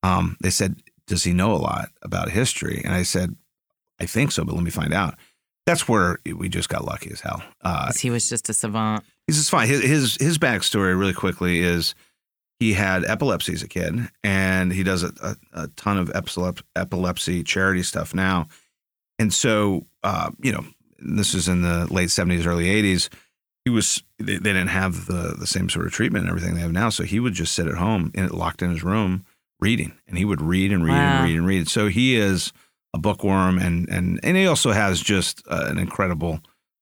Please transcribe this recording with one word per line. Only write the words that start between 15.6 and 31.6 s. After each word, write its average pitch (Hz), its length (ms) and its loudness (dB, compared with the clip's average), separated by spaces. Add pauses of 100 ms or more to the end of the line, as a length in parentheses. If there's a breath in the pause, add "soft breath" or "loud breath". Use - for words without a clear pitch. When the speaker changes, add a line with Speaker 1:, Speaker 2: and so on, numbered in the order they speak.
Speaker 1:
a 76 60 -8
ton - 280 -2
of 90 140 0
epsilep-, 90 500 -4 (160)
epilepsy 90 680 -2
charity 95 400 2
stuff 82 320 -4
now. 92 320 2 (720 soft breath)
And 107 140 2
so, 104 540 2 (160)
uh, 90 300 -2 (100)
you 131 100 0
know, - 140 -6 (320)
this 101 340 -2
is 90 160 0
in 90 140 4
the 85 240 0
late 90 240 0
seventies, 87 360 0
early 85 220 2
eighties. 98 400 2 (560 loud breath)
He 127 60 2
was, 110 320 0 (160)
they, 101 180 -4
they 98 160 0
didn't 92 160 2
have 92 380 -2
the, 85 320 -4
the 90 80 -8
same 92 240 -2
sort 85 160 -2
of 85 60 -6
treatment 110 320 0
and 87 60 -2
everything 87 260 -2
they 85 40 -2
have 85 120 -2
now. 104 180 0
So 87 140 -4
he 95 160 -2
would 123 120 0
just 85 220 -2
sit 85 140 0
at 76 80 -2
home 90 380 0
and 92 180 -2
locked 85 280 -4
in 90 100 0
his 80 140 -4
room 95 400 0 (360 soft breath)
reading, 101 340 0 (120)
and 87 120 -4
he 95 80 2
would 87 160 0
read 92 300 2
and 87 120 2
read 80 80 4
Speaker 2:
Wow. 139 300 4
Speaker 1:
and - 20 4
read 82 140 2
and 85 80 2
read. 92 220 2